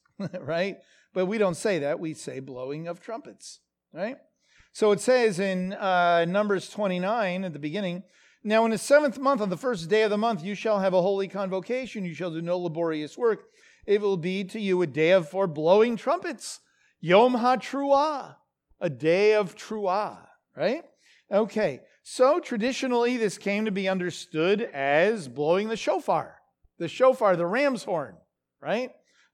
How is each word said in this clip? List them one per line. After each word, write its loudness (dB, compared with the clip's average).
<laughs> -8
right? -4
But 0
we -2
don't 2
say 0
that. -2
We -6
say -12
blowing -10
of -12
trumpets, -16
right? -8
So 4
it 2
says 2
in, -2
uh, 2
Numbers 0
twenty-nine -2
at -8
the -14
beginning, -6
"Now 4
in 2
the 0
seventh 2
month, 0
on -2
the -2
first -4
day 4
of 2
the 0
month, -2
you -8
shall 0
have 2
a 6
holy 0
convocation. -6
You -6
shall -6
do -8
no -2
laborious -4
work. 0
It 2
will 0
be -4
to -8
you 0
a 2
day 2
of, 4
for 0
blowing 4
trumpets." -4
Yom 6
HaTruah, 0
a -2
day 4
of 0
Truah, -6
right? -2
Okay, 0
so 2
traditionally -2
this -2
came -4
to -2
be -4
understood -2
as 0
blowing 0
the -4
shofar, -2
the -6
shofar, 4
the 0
ram's 0
horn, -6
right? -4